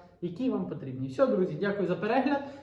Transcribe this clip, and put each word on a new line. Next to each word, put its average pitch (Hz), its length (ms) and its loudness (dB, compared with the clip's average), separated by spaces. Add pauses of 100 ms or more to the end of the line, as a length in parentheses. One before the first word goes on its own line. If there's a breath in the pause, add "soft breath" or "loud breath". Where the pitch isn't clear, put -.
(220 loud breath)
які 226 280 -2
вам 202 180 0
потрібні. 135 400 -6
Все, 269 200 4
друзі, 180 340 2
дякую 196 260 0
за 175 80 0
перегляд. 240 480 2 (200 loud breath)